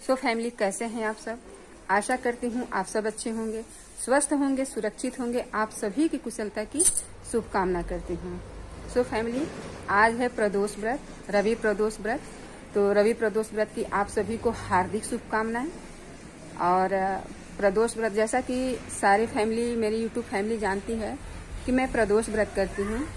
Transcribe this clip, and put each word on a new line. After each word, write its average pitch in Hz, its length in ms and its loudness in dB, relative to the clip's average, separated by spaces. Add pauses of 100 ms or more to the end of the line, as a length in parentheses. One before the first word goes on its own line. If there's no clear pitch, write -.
So 262 80 4
family, 233 360 0
कैसे 208 340 0
हैं 226 200 -4
आप 220 120 -2
सब? 226 220 -8 (520)
आशा 208 260 4
करती 240 300 -2
हूँ 240 260 -2
आप 202 140 0
सब 214 200 -2
अच्छे 220 240 -4
होंगे, 220 320 -4 (420)
स्वस्थ 285 280 4
होंगे, 269 320 2
सुरक्षित 240 560 -4
होंगे। 240 240 0 (100)
आप 214 160 0
सभी 233 380 0
की 294 100 -2
कुशलता 214 460 -6
की 277 160 -4 (520)
शुभकामना 185 500 2
करती 175 320 -6
हूँ। 175 260 -8 (540)
So 247 80 4
family, 240 400 0 (480)
आज 220 240 6
है 247 140 0
प्रदोष 208 500 0
व्रत, 226 220 -2 (300)
रवि 202 240 4
प्रदोष 214 460 0
व्रत। 214 200 -2 (540)
तो 202 180 6
रवि 208 200 6
प्रदोष 220 400 0
व्रत 214 220 0
की 226 80 -2
आप 196 260 0
सभी 214 280 0
को 226 140 0
हार्दिक 202 540 0
शुभकामनाएं। 226 640 -2 (920)
और, 185 320 4
अ, 190 240 2 (420)
प्रदोष 202 380 4
व्रत, 220 160 0
जैसा 220 280 2
कि 254 380 -2 (220)
सारी 208 260 6
family, 233 500 0
मेरी 226 280 0
YouTube 226 200 -4
family 214 340 -2
जानती 202 340 -2
है 226 260 -4 (480)
कि 247 60 2
मैं 254 200 2
प्रदोष 220 360 4
व्रत 208 280 0
करती 196 260 0
हूँ। 226 240 -2 (100)